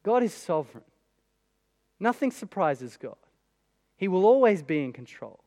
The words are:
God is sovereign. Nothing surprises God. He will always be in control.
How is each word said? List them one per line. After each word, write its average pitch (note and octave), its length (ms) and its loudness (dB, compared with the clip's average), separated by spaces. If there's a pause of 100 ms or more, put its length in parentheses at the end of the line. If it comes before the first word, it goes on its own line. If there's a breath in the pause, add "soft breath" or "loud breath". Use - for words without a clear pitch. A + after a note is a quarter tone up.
God A#3+ 220 2
is G#3+ 100 -2
sovereign. D#3 520 -6 (1120)
Nothing A#3+ 320 -2
surprises C#3+ 680 -4
God. A2 200 -16 (800)
He G3 100 -4
will F#3 180 2
always A3+ 380 6
be D3+ 200 -2
in B2 100 -8
control. A2+ 520 -18